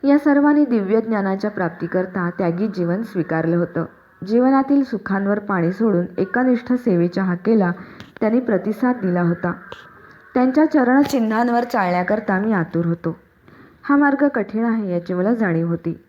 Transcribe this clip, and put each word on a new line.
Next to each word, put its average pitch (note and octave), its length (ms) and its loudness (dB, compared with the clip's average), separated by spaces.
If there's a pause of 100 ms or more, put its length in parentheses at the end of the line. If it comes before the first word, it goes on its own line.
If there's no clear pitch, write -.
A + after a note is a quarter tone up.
या C#4 140 4
सर्वांनी D4 480 4
दिव्य A3 360 0
ज्ञानाच्या G3+ 500 -2
प्राप्तीकरता F#3 840 -4
त्यागी F3+ 300 -2
जीवन F3+ 340 -2
स्वीकारलं E3 560 -2
होतं. E3+ 280 -2 (420)
जीवनातील C4+ 560 2
सुखांवर G3 560 -2
पाणी F#3+ 320 -2
सोडून F#3 340 0 (120)
एकनिष्ठ B3 560 0
सेवेच्या F#3+ 500 0
हाकेला F3 480 0 (480)
त्यांनी A3+ 200 2
प्रतिसाद A3 560 -2
दिला F3+ 260 0
होता. E3+ 300 -2 (840)
त्यांच्या B3+ 320 4
चरणचिन्हांवर B3 960 2
चालण्याकरता G3 760 0
मी G#3+ 120 0
आतुर E3+ 340 0
होतो. E3+ 340 -4 (640)
हा C#4+ 120 2
मार्ग C#4+ 320 2
कठीण A3 380 -2
आहे A3 260 -2
याची F3 220 -4
मला F#3 200 0
जाणीव E3+ 340 0
होती E3+ 420 -4